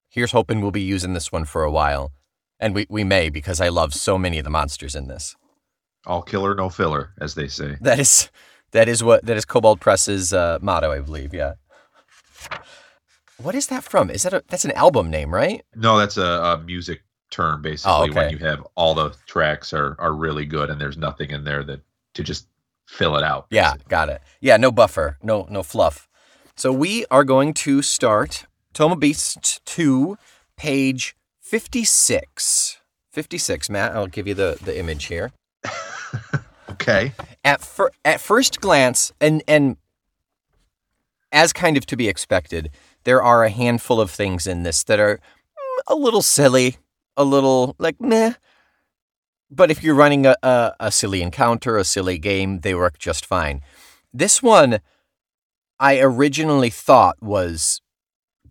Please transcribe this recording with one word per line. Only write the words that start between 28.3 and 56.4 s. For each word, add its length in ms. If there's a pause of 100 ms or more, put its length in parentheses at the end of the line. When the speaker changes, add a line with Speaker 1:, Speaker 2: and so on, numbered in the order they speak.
Speaker 1:
Tome 200
of 80
Beasts 640
two, 520 (400)
page 600 (240)
fifty-six. 1400 (340)
Fifty-six, 560
Matt, 280
I'll 100
give 220
you 60
the, 280
the 160
image 280
here. 260 (320)
Speaker 2:
<laughs> 80 (1000)
Okay. 420 (320)
Speaker 1:
At 180
fir-, 280 (140)
at 160
first 400
glance, 500 (100)
and, 280
and 280 (1600)
as 200
kind 260
of 80
to 100
be 120
expected, 640 (340)
there 180
are 220
a 40
handful 520
of 100
things 360
in 180
this 200
that 160
are, 160
mm, 720
a 80
little 260
silly, 560 (400)
a 80
little, 540
like, 220
meh. 340 (1160)
But 200
if 120
you're 120
running 320
a, 160
a, 380
a 120
silly 300
encounter, 560
a 60
silly 340
game, 420
they 140
work 240
just 260
fine. 380 (500)
This 300
one, 380 (1000)
I 200
originally 680